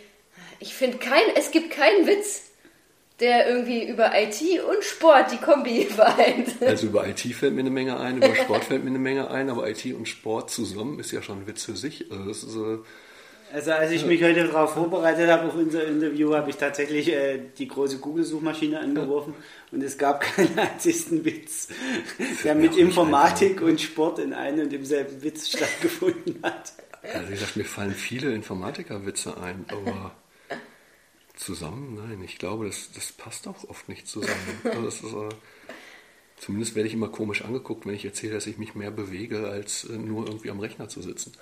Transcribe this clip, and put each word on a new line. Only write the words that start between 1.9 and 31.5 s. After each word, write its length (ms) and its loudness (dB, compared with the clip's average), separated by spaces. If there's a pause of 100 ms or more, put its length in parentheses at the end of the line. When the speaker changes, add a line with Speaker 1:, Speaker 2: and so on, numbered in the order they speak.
Speaker 1:
Witz, 360 0 (760)
der 280 6
irgendwie 400 0
über 320 4
I 100 4
T 300 0
und 240 0
Sport 480 8
die 60 -4
Kombi 480 4
<laughs> 40 -4
vereint. 600 6 (120)
Speaker 2:
Also 260 4
über 200 2
I 60 -2
T 200 -6
fällt 200 2
mir 80 0
eine 80 0
Menge 300 -2
ein, 180 -4
über 180 6
Sport 300 2
fällt 180 0
mir 60 -4
eine 100 -2
Menge 320 -2
ein, 180 -2
aber 200 -2
I 40 -4
T 200 -8
und 140 -8
Sport 440 -6
zusammen 480 -6
ist 120 -10
ja 100 -6
schon 220 -10
ein 40 -16
Witz 160 -10
für 120 -10
sich. 360 -10
Also 140 -10
das 180 -8
ist, 120 -12
äh 220 -4 (760)
Speaker 3:
Also 180 -2
als 200 2
ich 100 0
Speaker 2:
Ja. 60 0
Speaker 3:
mich 160 6
heute 240 6
darauf 260 4
vorbereitet 560 2
habe, 180 6
auf 80 -2
unser 300 0
Interview, 480 2
habe 160 2
ich 80 -4
tatsächlich, 560 0
äh, 260 0 (180)
die 100 -6
große 320 -2
Google-Suchmaschine 800 -2
angeworfen 580 -2
Speaker 2:
Ja. 60 -18 (340)
Speaker 3:
und 60 -2
es 140 -6
gab 240 2
<laughs> 140 -4
keinen 220 4
einzigen 640 0
Witz, 440 -6
Speaker 2:
Das 100 -14 (400)
Speaker 3:
der 80 -4 (100)
Speaker 2:
fällt 200 2
mir 80 4
Speaker 3:
mit 80 8
Speaker 2:
auch 40 -2
nicht 80 8
Speaker 3:
Informatik 800 6
Speaker 2:
ein. 80 -4
Speaker 3:
und 120 4
Sport 380 -2
in 140 -4
einem 280 -2
und 100 -2
demselben 500 -4
Witz 280 -6
<laughs> 60 -4
stattgefunden 840 -2
hat. 320 -8 (300)
Speaker 2:
Also 240 -8
wie 60 -8
gesagt, 240 -6
mir 80 -4
fallen 280 -6
viele 400 -4
Informatiker-Witze 1040 -8
ein, 320 -10
aber 420 -8 (1200)
zusammen, 600 -12